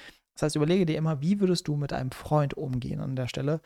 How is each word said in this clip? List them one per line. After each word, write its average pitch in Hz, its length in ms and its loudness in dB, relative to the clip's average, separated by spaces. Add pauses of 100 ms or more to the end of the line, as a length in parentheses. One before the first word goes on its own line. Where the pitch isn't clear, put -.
(360)
Das - 80 -6
heißt, 151 120 2
überlege 165 300 4
dir 156 120 0
immer, 156 240 0
wie 190 180 2
würdest 185 280 2
du 147 80 0
mit 143 180 -4
einem 131 180 -4
Freund 151 440 0
umgehen 127 460 -4
an 135 140 -4
der 127 120 -2
Stelle, 143 380 -2